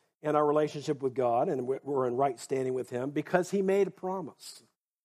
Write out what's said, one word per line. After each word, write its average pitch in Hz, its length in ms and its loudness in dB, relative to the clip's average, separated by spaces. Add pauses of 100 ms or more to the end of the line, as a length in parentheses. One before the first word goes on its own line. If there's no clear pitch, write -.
(220)
in 151 140 0
our 151 100 4
relationship 151 560 0
with 131 100 0
God, 123 360 2
and 131 180 -2
we're 135 400 0
in 120 100 0
right 131 220 2
standing 131 340 -2
with 127 160 -4
him 131 220 -4
because 156 400 0
he 196 120 0
made 190 260 2
a - 20 -6
promise. 185 720 -10 (420)